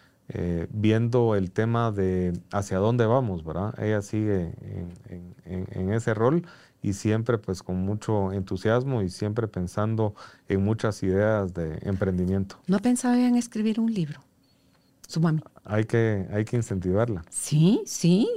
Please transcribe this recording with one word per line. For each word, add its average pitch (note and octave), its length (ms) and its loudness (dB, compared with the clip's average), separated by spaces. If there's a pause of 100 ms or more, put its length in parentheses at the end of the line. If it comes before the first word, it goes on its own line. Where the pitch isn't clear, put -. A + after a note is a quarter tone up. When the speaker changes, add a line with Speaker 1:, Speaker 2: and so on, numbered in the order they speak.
(300)
Speaker 1:
eh, F2 420 -2
viendo A2+ 640 4
el F#2+ 160 0
tema A#2 400 2
de F#2 480 0 (120)
hacia G2 260 -2
dónde A2+ 280 4
vamos, A2 380 0
¿verdad? F2 380 -4
Ella G#2+ 200 0
sigue G2+ 600 -2
en, F#2 320 -10 (160)
en, F2 260 -16 (100)
en, F#2 260 -8
en F#2 220 -2
ese A2+ 200 0
rol C3 320 2 (360)
y G2+ 120 -2
siempre, A2+ 440 0
pues, F#2+ 260 -6
con F#2 180 -4
mucho G2+ 500 -2
entusiasmo A2 680 0
y F#2+ 80 -2
siempre G#2+ 380 -4
pensando G#2 680 -2 (320)
en G2 160 2
muchas G#2+ 400 -2
ideas G2 500 2
de D#2+ 280 -6
emprendimiento. F#2+ 760 -2 (100)
Speaker 2:
¿No F#3 100 2
ha - 20 0
pensado B3 360 0
en B3 200 4
escribir A3 440 -2
un A3+ 140 0
libro, D#3+ 280 -4 (840)
su - 140 -4
mami? D#3+ 220 2 (220)
Speaker 1:
Hay G#2+ 200 0
que, A2 480 2
hay G#2+ 140 0
que A#2 100 -4
incentivarla. G2 720 0
Speaker 2:
Sí, F3 560 2
sí, F#3 520 2